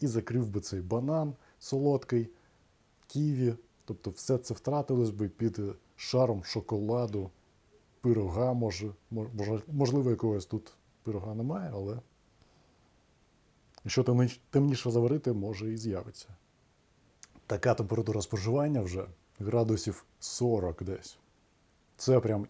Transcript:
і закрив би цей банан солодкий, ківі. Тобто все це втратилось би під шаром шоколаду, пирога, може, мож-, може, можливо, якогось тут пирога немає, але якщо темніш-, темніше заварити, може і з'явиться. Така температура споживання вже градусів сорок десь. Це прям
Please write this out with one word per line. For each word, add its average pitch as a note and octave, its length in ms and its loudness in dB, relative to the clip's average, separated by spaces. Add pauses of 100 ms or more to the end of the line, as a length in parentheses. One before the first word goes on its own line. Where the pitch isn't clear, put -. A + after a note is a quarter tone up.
і D#3 60 0
закрив A#2 420 0
би G2+ 120 -2
цей F#2+ 200 -6
банан C3 540 -2 (240)
солодкий, C3+ 720 0 (760)
ківі. C3 480 2 (300)
Тобто G#2 260 -6
все B2+ 280 0
це B2 160 -4
втратилось C3+ 560 0
би G2+ 180 -2
під A2+ 320 -2 (360)
шаром A#2 480 2
шоколаду, G#2 840 -2 (720)
пирога, A2 520 2
може, G#2+ 380 -2 (200)
мож-, A2 240 -4
може, G#2 280 -2 (100)
можливо, C3+ 380 4
якогось G#2+ 360 0
тут - 260 -6 (300)
пирога G#2+ 320 -4
немає, D3+ 400 -4
але G2+ 240 -6 (1900)
якщо A#2 180 2
темніш-, B2 380 4 (100)
темніше C#3 400 2
заварити, B2 420 2
може G#2 400 -4
і A2+ 40 -4
з'явиться. A2 520 -6 (1160)
Така A2+ 280 2
температура G#2+ 480 0
споживання B2 580 0
вже F#2 240 -4 (340)
градусів A2 640 0 (160)
сорок G2+ 600 0
десь. F#2 360 -8 (800)
Це B2+ 240 6
прям G#2 300 0